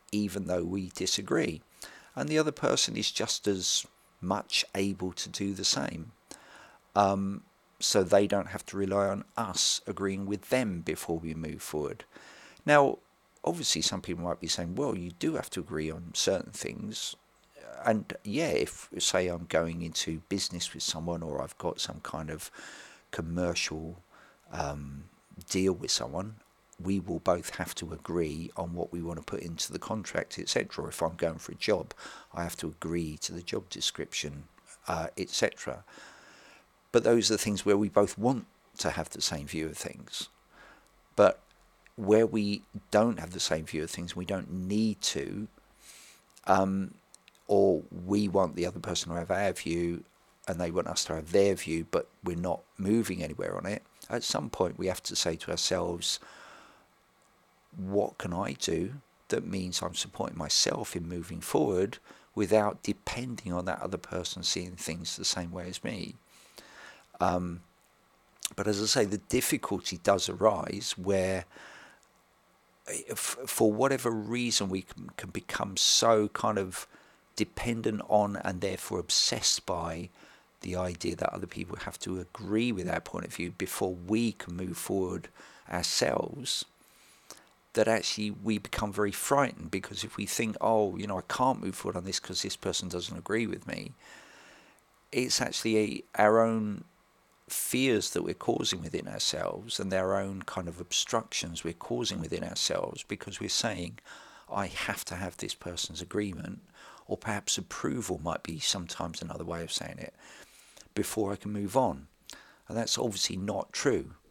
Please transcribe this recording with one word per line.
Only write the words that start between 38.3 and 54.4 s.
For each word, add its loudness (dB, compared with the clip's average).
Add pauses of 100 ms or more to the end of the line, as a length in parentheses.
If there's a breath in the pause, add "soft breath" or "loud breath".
to 0
have -2
the -10
same -2
view -2
of -8
things. -8 (880 loud breath)
But 8 (560)
where 8
we 0 (280)
don't 6
have -8
the -6
same 0
view -2
of -4
things, -8
we -4
don't -4
need 2
to, -2 (960 loud breath)
um, 4 (520)
or 6 (240)
we 4
want 4
the 0
other -2
person -4
to -2
have -2
our 2
view -2 (460)
and -2
they 0
want 0
us -2
to -2
have -4
their 8
view, -2
but 0 (140)
we're -2
not 0 (180)
moving 2
anywhere -4
on -4
it, -4 (260)
at -2
some -2